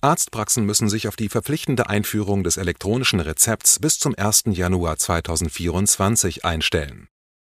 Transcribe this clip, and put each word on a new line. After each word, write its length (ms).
Arztpraxen 600
müssen 240
sich 200
auf 80
die 120
verpflichtende 600
Einführung 520
des 140
elektronischen 640
Rezepts 580
bis 200
zum 160
ersten 360
Januar 460
zweitausendvierundzwanzig 1500
einstellen. 600